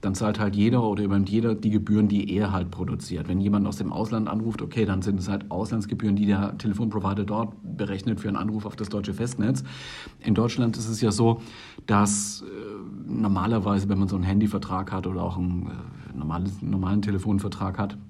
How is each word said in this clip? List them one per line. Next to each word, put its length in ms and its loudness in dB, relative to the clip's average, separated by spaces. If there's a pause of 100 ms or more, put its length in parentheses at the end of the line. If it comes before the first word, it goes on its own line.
dann 140 0
zahlt 260 0
halt 160 0
jeder 260 6
oder 220 2
übernimmt 240 4
jeder 260 2
die 140 0
Gebühren, 400 4
die 240 2
er 180 2
halt 200 0
produziert. 580 -4
Wenn 140 2
jemand 240 4
aus 100 -4
dem 160 -4
Ausland 340 0
anruft, 360 -2
okay, 240 0
dann 160 0
sind 180 0
es 80 -4
halt 220 -2
Auslandsgebühren, 680 0
die 80 4
der 320 2
Telefonprovider 680 0
dort 280 -2 (100)
berechnet 580 -2
für 80 -4
einen 100 -2
Anruf 260 -2
auf 100 -8
das 140 -6
deutsche 240 -4
Festnetz. 520 0 (560)
In 120 2
Deutschland 460 2
ist 100 -4
es 140 -2
ja 100 4
so, 300 4 (440)
dass, 560 2
äh, 720 -10
normalerweise, 760 2
wenn 80 2
man 100 2
so 80 -2
einen 80 0
Handyvertrag 680 0
hat 140 -4
oder 160 -2
auch 140 -2
einen, 300 -2
äh, 40 -8 (480)
normales, 440 -4
normalen 400 0
Telefonvertrag 760 -2
hat 180 -4 (140)